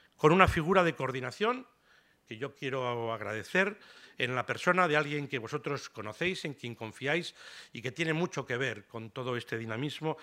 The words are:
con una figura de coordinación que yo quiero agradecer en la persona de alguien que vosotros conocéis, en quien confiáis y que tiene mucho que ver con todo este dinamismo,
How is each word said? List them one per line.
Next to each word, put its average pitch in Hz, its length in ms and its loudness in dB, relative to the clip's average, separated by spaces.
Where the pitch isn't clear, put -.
con 151 160 8
una 185 160 10
figura 175 380 4
de 160 100 0
coordinación 131 720 -4
que 113 120 -14
yo 135 180 -8
quiero 123 560 -4
agradecer 110 680 0
en 127 160 0
la 123 120 0
persona 180 420 4
de 147 80 4
alguien 147 320 0
que 135 120 -4
vosotros 139 500 -6
conocéis, 123 560 -6
en 151 80 -6
quien 120 200 -10
confiáis 131 600 -4
y 117 80 -10
que 123 100 -4
tiene 160 220 0
mucho 160 320 -2
que 123 100 -4
ver 120 320 -4
con 113 240 -12
todo 127 240 -4
este 117 220 -6
dinamismo, 135 640 -4